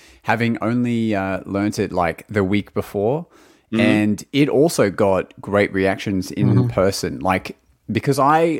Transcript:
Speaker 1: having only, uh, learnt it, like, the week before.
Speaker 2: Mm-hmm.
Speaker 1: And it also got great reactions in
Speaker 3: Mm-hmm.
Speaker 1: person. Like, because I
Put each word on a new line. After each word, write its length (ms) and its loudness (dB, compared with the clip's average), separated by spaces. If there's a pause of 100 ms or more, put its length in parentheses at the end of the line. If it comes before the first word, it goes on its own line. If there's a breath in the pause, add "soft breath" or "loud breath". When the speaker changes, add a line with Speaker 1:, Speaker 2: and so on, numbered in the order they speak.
(240 soft breath)
Speaker 1:
having 380 0
only, 540 -2
uh, 300 -2
learnt 340 -2
it, 140 -2
like, 340 -2
the 160 0
week 300 -2
before. 520 -2 (460 soft breath)
Speaker 2:
Mm-hmm. 80 0
Speaker 1:
And 440 2 (100)
it 160 2
also 420 2
got 480 0
great 320 0
reactions 600 -2
in 180 0
Speaker 3:
Mm-hmm. 200 4
Speaker 1:
person. 500 -2
Like, 360 -2 (340)
because 300 0
I 400 2